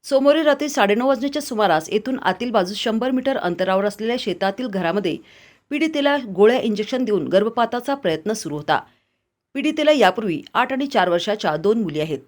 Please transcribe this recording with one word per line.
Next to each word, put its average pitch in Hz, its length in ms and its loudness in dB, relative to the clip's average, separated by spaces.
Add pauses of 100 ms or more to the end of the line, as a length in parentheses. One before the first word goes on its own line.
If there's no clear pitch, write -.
सोमवारी 285 380 4
रात्री 294 260 2
साडेनऊ 233 400 2
वाजण्याच्या 277 340 -2
सुमारास 190 500 0
येथून 254 260 -2
आतील 240 320 -2
बाजूस 202 260 0
शंभर 226 340 -2
मीटर 254 260 0
अंतरावर 185 480 0
असलेल्या 220 340 -2
शेतातील 196 480 -4
घरामध्ये 185 500 -2 (540)
पीडितेला 285 460 0 (120)
गोळ्या 208 320 4
इंजेक्शन 214 440 -2
देऊन 190 240 0
गर्भपाताचा 226 680 0
प्रयत्न 185 380 -2
सुरू 151 240 -6
होता. 147 240 0 (760)
पीडितेला 302 380 2
यापूर्वी 196 500 2 (120)
आठ 247 180 0
आणि 269 140 -2
चार 196 220 2
वर्षाच्या 175 480 0
दोन 208 260 2
मुली 151 180 -2
आहेत. 151 260 -4